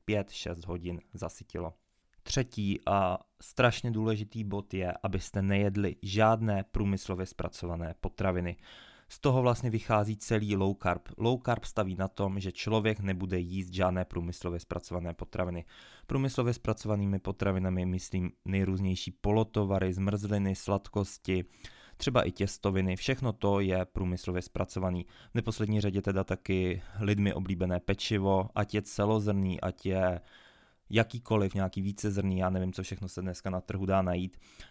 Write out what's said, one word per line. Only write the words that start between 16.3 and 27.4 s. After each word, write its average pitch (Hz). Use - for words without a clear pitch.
zpracovanými 101
potravinami 92
myslím 90
nejrůznější 95
polotovary, 101
zmrzliny, 98
sladkosti, 98
třeba 127
i 90
těstoviny. 95
Všechno 127
to 101
je 92
průmyslově 90
zpracovaný. 92
V -
neposlední 107
řadě 98
teda 95
taky 92
lidmi 101
oblíbené 90